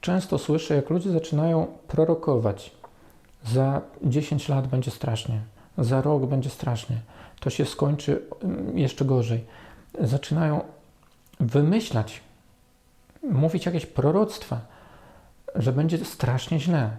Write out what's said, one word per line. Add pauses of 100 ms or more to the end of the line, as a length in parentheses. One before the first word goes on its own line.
często
słyszę,
jak
ludzie
zaczynają (220)
prorokować: (720)
„Za (220)
dziesięć
lat
będzie
strasznie, (380)
za
rok
będzie
strasznie, (440)
to
się
skończy, (220)
mm,
jeszcze
gorzej”. (560)
Zaczynają (800)
wymyślać, (1080)
mówić
jakieś
proroctwa, (960)
że
będzie
strasznie
źle.